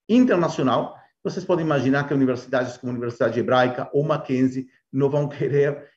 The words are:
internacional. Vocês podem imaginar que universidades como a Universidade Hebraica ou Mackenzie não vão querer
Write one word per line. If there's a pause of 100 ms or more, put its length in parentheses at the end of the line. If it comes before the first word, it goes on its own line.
internacional. (260)
Vocês
podem
imaginar
que
universidades
como
a
Universidade
Hebraica
ou
Mackenzie (260)
não
vão
querer